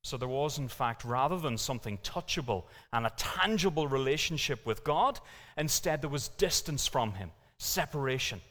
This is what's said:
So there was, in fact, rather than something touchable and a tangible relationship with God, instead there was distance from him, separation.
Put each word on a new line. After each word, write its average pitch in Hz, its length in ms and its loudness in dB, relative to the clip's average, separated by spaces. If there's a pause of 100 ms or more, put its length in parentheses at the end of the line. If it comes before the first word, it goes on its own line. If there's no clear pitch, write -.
So - 140 -6
there 127 120 -2
was, 143 300 0
in 135 100 -2
fact, 117 360 -2
rather 135 340 2
than 131 200 -2
something 110 400 -4
touchable 123 640 -2 (260)
and 117 140 2
a 113 140 2
tangible 180 680 2
relationship 139 760 0
with 110 180 -2
God, 190 380 2 (380)
instead 156 420 2
there 151 80 -4
was 143 200 -2
distance 165 580 0
from 113 280 2
him, 92 180 -8 (260)
separation. 131 800 -2 (100)